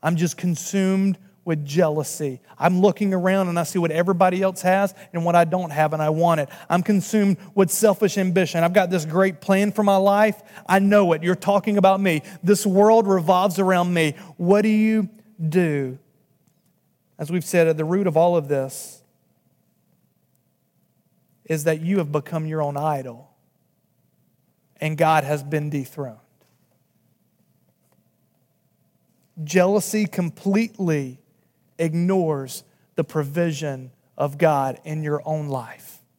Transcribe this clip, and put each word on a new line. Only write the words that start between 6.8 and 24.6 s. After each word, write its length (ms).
consumed 540
with 160
selfish 480
ambition. 440
I've 100
got 180
this 120
great 380
plan 300
for 100
my 140
life. 440
I 100
know 360
it. 100
You're 100
talking 420
about 240
me. 220
This 240
world 400
revolves 500
around 340
me." 220
What 240
do 80
you 400
do? 540
As 140
we've 120
said, 220
at 120
the 80
root 200
of 100
all 220
of 100
this 540
is 180
that 180
you 160
have 140
become 340
your 160
own 160
idol 480